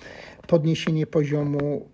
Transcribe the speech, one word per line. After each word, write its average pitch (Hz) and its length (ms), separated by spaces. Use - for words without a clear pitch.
podniesienie 160 600
poziomu 147 880